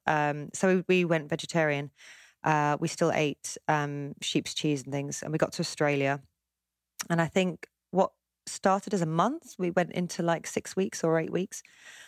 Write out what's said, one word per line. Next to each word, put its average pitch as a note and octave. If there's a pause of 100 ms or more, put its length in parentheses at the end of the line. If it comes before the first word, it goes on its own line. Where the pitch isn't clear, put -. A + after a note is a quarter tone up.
Um, D3
so F#3+ (120)
we, F#3
we F3
went D#3+
vegetarian. D3+ (540)
Uh, D3
we -
still E3
ate, - (120)
um, D3
sheep's -
cheese C#3+
and C3+
things. C#3+
And D3+
we D#3
got D#3
to -
Australia. C#3+ (880)
And E3+
I E3
think F#3 (220)
what F#3 (340)
started G3
as F3+
a E3
month, F#3
we F3+
went E3+
into, F3
like, E3+
six -
weeks G3
or E3
eight D#3+
weeks. F3+ (460)